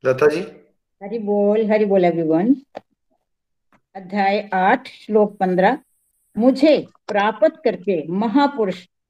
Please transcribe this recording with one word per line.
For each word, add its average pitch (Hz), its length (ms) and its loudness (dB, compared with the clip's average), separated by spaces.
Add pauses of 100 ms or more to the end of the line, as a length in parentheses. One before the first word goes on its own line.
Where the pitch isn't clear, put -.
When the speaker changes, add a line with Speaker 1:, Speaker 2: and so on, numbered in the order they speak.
Speaker 1:
लता 127 220 2
जी। 160 140 0 (640)
Speaker 2:
हरि 208 160 -10
बोल, 208 520 0
हरि 214 140 0
बोल 196 200 2
everyone। 170 500 0 (1400)
अध्याय 196 600 -2
आठ, 202 340 0
श्लोक 208 480 -2
पन्द्रह। 185 420 2 (580)
मुझे 262 400 4 (320)
प्राप्त 214 560 -2
करके 180 380 -4 (100)
महापुरुष 226 680 -2 (260)